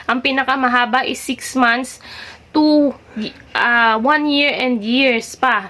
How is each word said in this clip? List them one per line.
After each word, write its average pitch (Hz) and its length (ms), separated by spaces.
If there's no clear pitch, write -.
ang 247 160
pinakamahaba 262 800
is 254 160
six - 400
months 247 400
to, 302 400
ah, 233 480
one 294 320
year 285 240
and 247 240
years 233 560
pa, 220 340